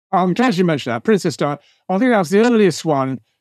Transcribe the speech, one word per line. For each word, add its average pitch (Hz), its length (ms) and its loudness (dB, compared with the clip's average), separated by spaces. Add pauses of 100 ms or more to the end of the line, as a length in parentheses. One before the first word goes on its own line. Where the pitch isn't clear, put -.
(120)
I'm 180 220 0
glad 240 220 0
you 185 80 0
mentioned 139 300 -2
that. 113 100 -8
Princess 180 320 0
Di, 147 220 -4 (300)
I 190 100 -2
think 247 140 2
that 214 60 2
was 160 120 -2
the 196 100 4
earliest 220 440 2
one 135 360 -2 (200)